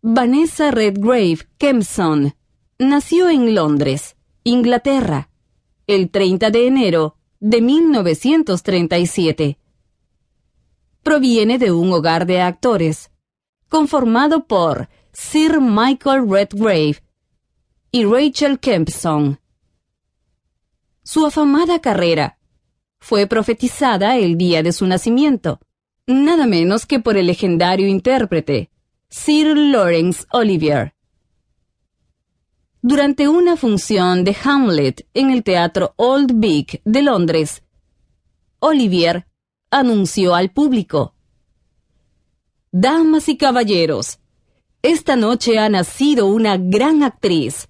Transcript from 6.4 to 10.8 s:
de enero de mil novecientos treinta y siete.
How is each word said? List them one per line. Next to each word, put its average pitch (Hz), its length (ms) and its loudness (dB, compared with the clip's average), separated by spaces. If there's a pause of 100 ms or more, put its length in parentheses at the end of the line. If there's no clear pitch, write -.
de 233 160 2
enero 185 500 0 (220)
de 220 220 0
mil 302 300 2
novecientos 226 720 0
treinta 175 360 0
y 175 80 0
siete. 156 520 -2 (1400)